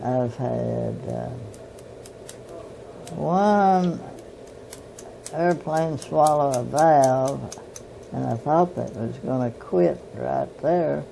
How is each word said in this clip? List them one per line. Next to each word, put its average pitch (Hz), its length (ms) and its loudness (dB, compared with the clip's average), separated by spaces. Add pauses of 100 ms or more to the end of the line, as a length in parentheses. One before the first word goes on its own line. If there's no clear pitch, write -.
I've 123 340 0
had, 120 580 -2 (140)
uh, 60 200 -6 (1900)
one 185 840 4 (1300)
airplane 160 680 0
swallow 147 600 4
a 123 40 0
valve, 131 960 4 (540)
and 131 140 -4
I 123 100 0
thought 165 400 2
that 120 200 -6
was 117 220 -6
gonna 127 340 -2
quit 175 480 0 (160)
right 67 320 -2 (140)
there. 151 500 0